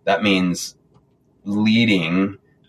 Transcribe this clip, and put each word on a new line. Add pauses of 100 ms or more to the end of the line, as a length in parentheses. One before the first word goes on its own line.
That
means (680)
leading (300)